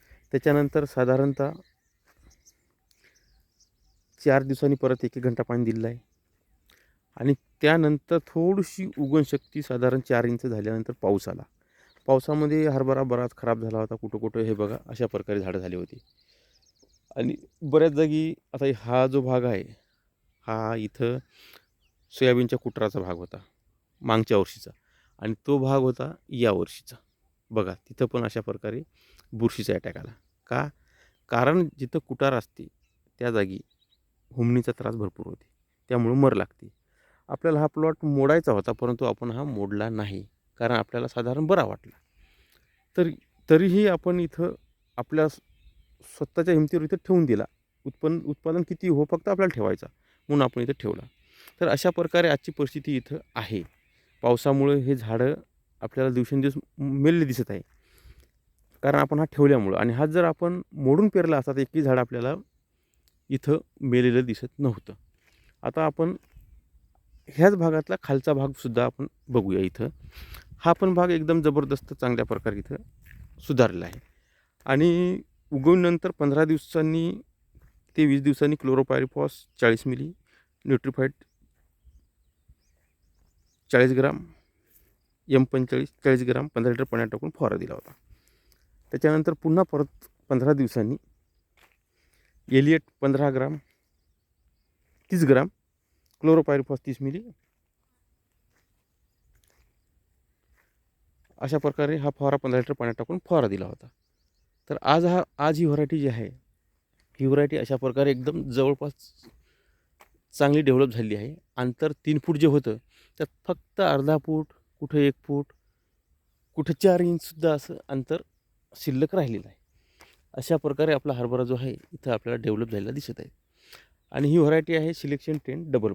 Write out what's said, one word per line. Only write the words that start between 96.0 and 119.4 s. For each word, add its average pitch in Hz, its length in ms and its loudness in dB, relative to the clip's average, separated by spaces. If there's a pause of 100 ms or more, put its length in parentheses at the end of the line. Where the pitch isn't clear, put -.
क्लोरोपायरिफॉस 147 640 4
तीस 131 140 -6
मिली, 139 200 -6 (4000)
अशा 139 200 -2
प्रकारे 147 380 0
हा 143 220 -4
फवारा 139 180 2
पंधरा 127 240 0
लिटर 135 140 -4
पाण्यात 117 240 -4
टाकून 170 200 -8 (100)
फवारा 139 200 4
दिला 95 180 -4
होता. - 220 -18 (800)
तर 147 140 -6
आज 160 200 4
हा, 180 180 2 (160)
आज 151 200 0
ही 170 60 2
व्हरायटी 147 360 0
जी 139 80 -2
आहे, 113 200 -6 (920)
ही 135 60 0
व्हरायटी 143 300 2
अशा - 200 -4
प्रकारे 131 340 0
एकदम 135 400 -4
जवळपास 135 420 0 (1400)
चांगली 147 260 4
डेव्हलप 135 300 4
झालेली 107 260 -4
आहे. 120 180 -12 (220)
अंतर 127 360 -2 (140)
तीन 151 180 0
फूट 160 120 0
जे 151 100 6
होतं 135 300 2 (440)
त्यात - 80 -6 (180)
फक्त - 340 -6
अर्धा 151 440 4
फूट, 156 220 -2 (360)
कुठं 151 160 -2
एक 143 160 4 (100)
फूट, 143 280 -4 (1080)
कुठं 156 140 -2 (100)
चार 180 180 6
इंचसुद्धा 165 520 0
असं 151 240 -6 (120)
अंतर 139 340 -6 (500)
शिल्लक 139 420 -2
राहिलेलं 120 340 -2